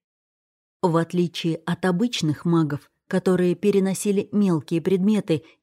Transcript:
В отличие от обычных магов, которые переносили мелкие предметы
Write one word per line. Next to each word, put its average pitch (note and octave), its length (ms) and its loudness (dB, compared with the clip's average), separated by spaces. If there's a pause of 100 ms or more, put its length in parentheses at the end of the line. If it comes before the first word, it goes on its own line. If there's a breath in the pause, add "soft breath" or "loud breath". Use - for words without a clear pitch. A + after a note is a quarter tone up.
(840)
В E3 140 2
отличие E3 600 -2 (100)
от - 180 -6
обычных F3+ 600 -2
магов, D#3+ 460 0 (180)
которые F3+ 480 0
переносили G3 760 0
мелкие F3 500 0
предметы F#3+ 640 0 (200 soft breath)